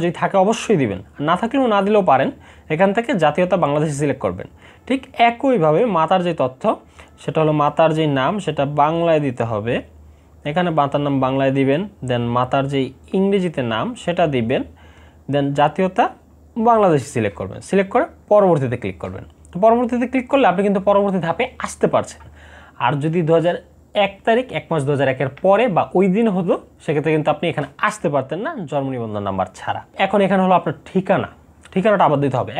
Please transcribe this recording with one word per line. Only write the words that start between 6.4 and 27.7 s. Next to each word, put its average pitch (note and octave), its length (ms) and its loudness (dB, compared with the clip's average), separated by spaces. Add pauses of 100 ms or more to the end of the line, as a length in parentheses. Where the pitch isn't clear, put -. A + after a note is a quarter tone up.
তথ্য C3 220 -4 (600)
সেটা D3 180 -6
হলো D3+ 120 2 (100)
মাতার D#3+ 340 2
যে D#3+ 80 2 (140)
নাম D3 140 0 (120)
সেটা D3 180 -2 (180)
বাংলায় E3 460 2
দিতে B2 240 -4
হবে, A2+ 240 -2 (720)
এখানে F3 200 0 (100)
মাতার C#3+ 260 0
নাম C#3 100 0 (100)
বাংলায় C3+ 340 0
দিবেন, C3+ 220 2 (280)
then A#2+ 140 -2 (140)
মাতার C3+ 260 0 (100)
যে C3+ 60 0 (380)
ইংরেজিতে F#3+ 440 0 (120)
নাম A2+ 120 -2 (180)
সেটা F3 200 -2 (120)
দিবেন, B2 260 0 (720)
then C#3+ 140 0 (140)
জাতীয়তা F#3 460 0 (640)
বাংলাদেশে F#3 460 4
সিলেক্ট G#2+ 240 -2
করবেন। G#2 200 -10 (100)
সিলেক্ট F#3+ 260 0
করে D4+ 100 2 (260)
পরবর্তীতে E3 500 4
ক্লিক F#2 220 -8
করবেন। F#2 200 -10 (280)
তো - 40 -12 (100)
পরবর্তীতে A#3+ 460 2
ক্লিক C4 200 -2
করলে C#4 200 4
আপনি F3+ 160 0
কিন্তু G3 220 0
পরবর্তী G3 380 2
ধাপে A#3 180 -2 (200)
আসতে - 280 -2
পারছেন। - 280 -2 (640)
আর B2 60 2 (120)
যদি E3 240 -2
দু E3 100 4
হাজার E3+ 180 0 (500)
এক G3 80 -4 (140)
তারিখ, A#3 180 2 (140)
এক - 120 -10
মাস D#3 160 0
দু D3 80 0
হাজার C3 180 0
একের C3 160 -4 (140)
পরে G3 200 4 (120)
বা C#3 80 2 (140)
ওই F#3+ 80 4 (100)
দিন A#3 200 2
হতো F#3+ 180 0 (300)
সেক্ষেত্রে D3+ 320 -2
কিন্তু D3+ 180 0
আপনি E3 180 -6
এখানে C#3+ 160 -6 (200)